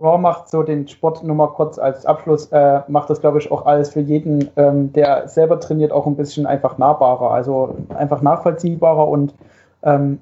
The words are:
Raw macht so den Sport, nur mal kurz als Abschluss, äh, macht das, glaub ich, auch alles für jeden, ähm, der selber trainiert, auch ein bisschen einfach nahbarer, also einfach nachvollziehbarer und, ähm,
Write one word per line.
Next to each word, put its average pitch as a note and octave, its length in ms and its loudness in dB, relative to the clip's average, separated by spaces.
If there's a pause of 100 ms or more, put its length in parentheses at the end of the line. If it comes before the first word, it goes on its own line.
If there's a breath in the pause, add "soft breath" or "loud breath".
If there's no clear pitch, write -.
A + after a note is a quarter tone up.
Raw D#3+ 160 2
macht F3 320 -2
so D#3+ 140 0
den D3 240 -4
Sport, - 360 -4
nur D#3 120 -2
mal D3+ 140 2
kurz D3+ 280 -4
als C3+ 300 -4
Abschluss, D3+ 440 0
äh, C#3+ 360 4
macht C#3+ 240 -2
das, D3 100 -2
glaub D3 160 2
ich, D3 140 -2
auch - 160 -2
alles D3 220 2
für D3+ 100 -4
jeden, D3+ 560 -2
ähm, C#3+ 380 2
der C#3 340 2
selber D#3+ 320 2
trainiert, D#3 320 -2
auch F#3 160 0
ein D3 80 0
bisschen C#3+ 320 -6
einfach C3+ 320 -2
nahbarer, B2+ 500 2
also B2+ 460 -2 (200)
einfach C#3+ 280 -2
nachvollziehbarer E3 840 0
und, C#3+ 280 -2 (480 soft breath)
ähm, C#3+ 380 0